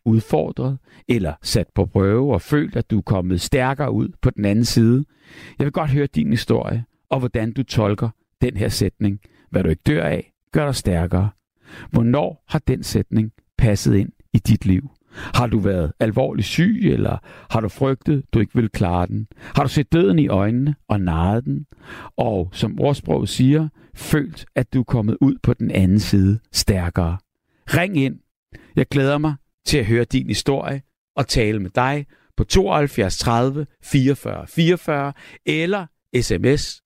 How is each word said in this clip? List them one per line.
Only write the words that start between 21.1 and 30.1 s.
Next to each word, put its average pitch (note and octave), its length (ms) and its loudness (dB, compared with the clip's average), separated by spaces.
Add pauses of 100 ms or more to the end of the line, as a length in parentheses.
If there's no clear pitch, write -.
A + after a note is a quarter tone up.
den? D3 200 -6 (520)
Og G2 340 -2
som - 280 -4
ordsproget - 500 -2
siger, D3 380 2 (260)
følt, - 520 -4 (100)
at B2 180 -2
du C3 60 0
er A#2+ 40 0
kommet A2 380 0
ud C#3 220 4
på B2 100 4
den - 180 -2
anden F#2+ 280 4
side G2 400 2 (120)
stærkere. F2 680 -2 (500)
Ring F3 300 0
ind. C3+ 220 0 (560)
Jeg - 120 0
glæder C#3 300 2
mig D3+ 180 -2 (300)
til D3+ 120 0
at A2+ 80 0
høre A#2 180 2
din A#2+ 240 -2